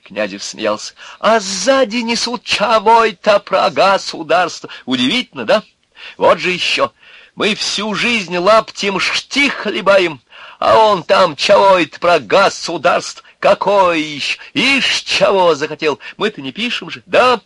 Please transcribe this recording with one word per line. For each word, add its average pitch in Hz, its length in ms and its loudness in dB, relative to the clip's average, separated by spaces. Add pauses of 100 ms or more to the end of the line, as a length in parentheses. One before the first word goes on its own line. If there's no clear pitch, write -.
Князев 101 400 -8
смеялся. - 500 -6 (260)
А 220 200 2
сзади 214 580 -2
несут 233 460 -4
чего 220 600 2
это 220 340 0
про 180 300 0
государство? 165 1000 -2 (160)
Удивительно, 131 600 -4
да? 202 180 2 (540)
Вот 151 220 4
же 160 120 -4
ещё. 135 420 -2 (420)
Мы 196 200 -2
всю 208 380 -6
жизнь 185 440 -4
лаптем 196 640 0
шти - 500 -2
хлебаем, 190 720 0 (380)
а - 180 4
он 214 260 4
там 190 320 2
чего 196 420 4
это 165 220 -4
про 175 200 2
государство? 165 1040 -2 (160)
Какое 190 580 2
ещё? 151 420 -6 (140)
Ишь, 254 500 0
чего 185 520 2
захотел? 151 440 -4 (180)
Мы-то 202 240 -4
не 135 100 -8
пишем 190 380 -8
же, 131 160 -16
да? 240 400 2